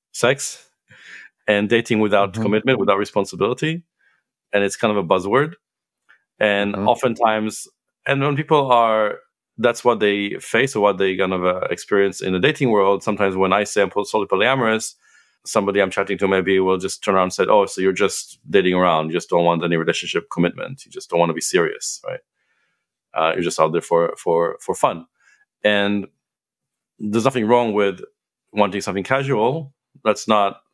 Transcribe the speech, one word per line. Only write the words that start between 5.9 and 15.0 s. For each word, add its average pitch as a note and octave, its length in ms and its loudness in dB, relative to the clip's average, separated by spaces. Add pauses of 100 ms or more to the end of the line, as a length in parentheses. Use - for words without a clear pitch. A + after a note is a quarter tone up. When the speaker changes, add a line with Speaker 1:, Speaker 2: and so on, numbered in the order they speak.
Speaker 1:
And G2+ 360 2
Speaker 2:
Mm-hmm. G2 140 -4
Speaker 1:
oftentimes, A2+ 800 0 (380)
and C#3 160 0
when C#3+ 140 0
people C#3+ 340 0
are, A2 500 2 (380)
that's A#2 280 0
what A#2 160 4
they G2+ 300 2 (100)
face C3 340 0
or - 60 0
what G2+ 160 4
they F#2+ 180 2
kind F#2+ 160 0
of, F3+ 140 -2
uh, F#2 240 0
experience G2 520 0
in F#2+ 120 -2
the F#2 60 0
dating C#3+ 300 0
world. G2 320 2
Sometimes G2 360 -2
when F#2+ 160 2
I G#2 100 2
say G#2 180 -2
I'm F#2+ 80 2
poly-, G2+ 160 -4
solely G2+ 220 -4
polyamorous, A2 680 0 (500)